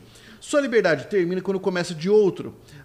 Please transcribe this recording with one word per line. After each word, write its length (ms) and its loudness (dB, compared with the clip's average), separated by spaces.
sua 220 -2
liberdade 460 2
termina 340 0
quando 180 -2
começa 340 -4
de 160 -8
outro. 460 2